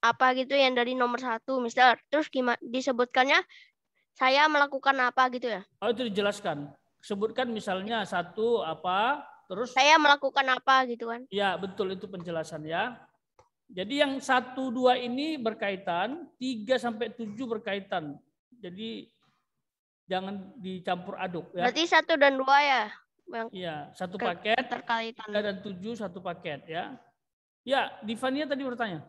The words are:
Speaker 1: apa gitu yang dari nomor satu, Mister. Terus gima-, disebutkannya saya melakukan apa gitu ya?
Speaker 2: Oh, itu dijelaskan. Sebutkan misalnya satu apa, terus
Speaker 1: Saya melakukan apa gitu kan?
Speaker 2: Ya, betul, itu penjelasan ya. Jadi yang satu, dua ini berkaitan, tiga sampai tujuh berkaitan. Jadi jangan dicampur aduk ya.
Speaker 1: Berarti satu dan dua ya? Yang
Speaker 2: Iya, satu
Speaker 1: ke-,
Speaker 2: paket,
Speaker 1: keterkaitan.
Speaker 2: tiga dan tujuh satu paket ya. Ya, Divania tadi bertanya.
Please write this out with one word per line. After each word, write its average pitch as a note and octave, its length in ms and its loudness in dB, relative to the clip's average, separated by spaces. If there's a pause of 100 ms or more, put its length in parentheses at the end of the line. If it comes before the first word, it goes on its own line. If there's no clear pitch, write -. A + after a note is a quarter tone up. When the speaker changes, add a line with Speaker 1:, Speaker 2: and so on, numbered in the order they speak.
Speaker 1:
apa A#3 320 4
gitu C4 180 -2
yang C4 240 4
dari A#3+ 160 2
nomor B3 240 0
satu, B3+ 480 -4
Mister. B3 320 6 (160)
Terus D4 160 2
gima-, B3 320 0
disebutkannya C4 800 2 (720)
saya C4+ 400 4
melakukan C#4 480 2
apa B3+ 320 2
gitu B3 160 -4
ya? G3+ 160 -6 (160)
Speaker 2:
Oh, G#3 80 -2
itu A#3+ 240 0
dijelaskan. F#3+ 560 -2 (320)
Sebutkan A3+ 480 -4
misalnya G#3 560 -4
satu G3+ 560 -2
apa, F#3 640 -2 (220)
terus A3+ 280 -8
Speaker 1:
Saya D4 260 8
melakukan C#4+ 480 4
apa C4 400 4
gitu A#3 240 -6
kan? B3 160 -12
Speaker 2:
Ya, G3 260 0
betul, F#3 380 -6
itu G3 160 -12
penjelasan E3+ 560 -8
ya. G3 320 -4 (720)
Jadi G3+ 320 -4
yang C#4 160 2
satu, B3+ 560 0
dua B3 240 6
ini B3+ 400 -4
berkaitan, G#3+ 880 -4 (100)
tiga B3+ 460 -2
sampai A#3 320 -6
tujuh A3+ 340 -10
berkaitan. G3 680 -6 (380)
Jadi G#3 560 -12 (960)
jangan F#3+ 520 -6
dicampur F#3 580 -6
aduk F3 380 -6
ya. G3 120 0
Speaker 1:
Berarti C4+ 200 0
satu D#4+ 320 4
dan C#4 180 6
dua C4+ 220 4
ya? C4+ 260 2 (460)
Yang A3+ 200 -6
Speaker 2:
Iya, F3+ 260 -8 (180)
satu F#3 240 -8
Speaker 1:
ke-, G#3+ 100 -4
Speaker 2:
paket, G3 320 0
Speaker 1:
keterkaitan. A3+ 640 -6
Speaker 2:
tiga G#3 140 -2
dan G3+ 220 -4
tujuh G3+ 320 -10
satu F#3+ 240 -10
paket F3 480 -8
ya. E3 180 -6 (800)
Ya, B3+ 400 4
Divania C4 420 -2
tadi C#4 180 -2
bertanya. A#3 460 -4